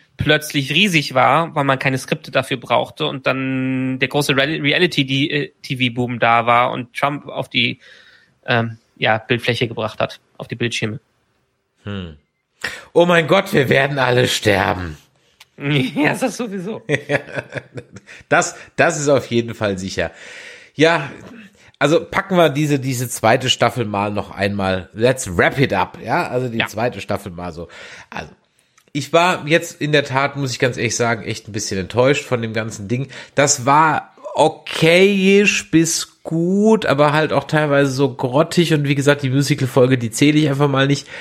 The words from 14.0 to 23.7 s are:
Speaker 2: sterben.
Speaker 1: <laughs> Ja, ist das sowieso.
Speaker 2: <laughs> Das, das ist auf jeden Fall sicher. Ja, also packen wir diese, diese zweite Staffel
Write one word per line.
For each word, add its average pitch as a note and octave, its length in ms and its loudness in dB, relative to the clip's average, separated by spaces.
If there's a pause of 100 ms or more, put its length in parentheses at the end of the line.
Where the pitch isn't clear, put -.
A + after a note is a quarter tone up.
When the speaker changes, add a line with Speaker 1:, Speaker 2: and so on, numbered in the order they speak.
Speaker 2:
sterben. F#2+ 760 0
Speaker 1:
<laughs> - 40 -20 (520)
Ja, A#3 540 0
ist A3+ 100 -6
das B3 160 -4
sowieso. G3 480 -8
Speaker 2:
<laughs> - 1400 -8
Das, E3 280 0 (200)
das D#3 220 2
ist C#3+ 100 -2
auf C3+ 180 2
jeden A#2 280 -2
Fall G2+ 240 -2
sicher. F#2 320 -6 (640)
Ja, D3+ 360 2 (680)
also D#3 260 2
packen F#3+ 320 -2
wir E3 120 6
diese, C#3+ 320 0
diese B2+ 280 -4
zweite A#2+ 420 2
Staffel A#2+ 340 0